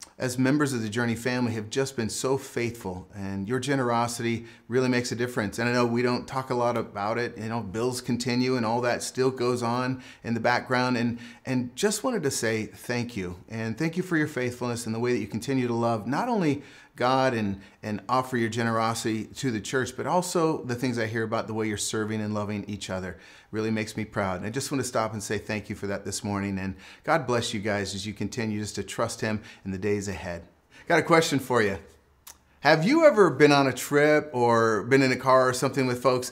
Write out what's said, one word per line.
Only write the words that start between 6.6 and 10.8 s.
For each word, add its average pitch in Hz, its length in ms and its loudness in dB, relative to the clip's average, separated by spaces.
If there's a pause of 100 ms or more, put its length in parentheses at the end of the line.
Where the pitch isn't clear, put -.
about 107 400 -4
it, 117 220 -4
you 110 100 -8
know, 117 120 -4
bills 113 400 -2
continue 123 540 0
and 120 80 0
all 113 180 0
that 120 200 0
still 131 300 0
goes 123 320 0
on 127 400 -2 (200)
in 117 120 -2
the 113 40 -2
background, 123 560 2